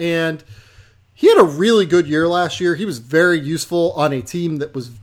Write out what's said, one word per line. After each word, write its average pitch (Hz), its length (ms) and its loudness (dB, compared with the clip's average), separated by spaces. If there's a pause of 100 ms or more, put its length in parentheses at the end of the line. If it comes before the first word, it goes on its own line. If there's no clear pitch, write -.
And 165 440 -4 (680)
he - 160 2
had 453 100 6
a 214 60 6
really 190 400 2
good 170 220 2
year 156 220 0
last 175 320 -2
year. 175 160 0
He 185 80 -6
was 165 140 -6
very 160 420 0
useful 170 520 -2
on 147 200 -2
a 127 100 -4
team 165 360 -6
that 135 140 -8
was 120 200 -10 (100)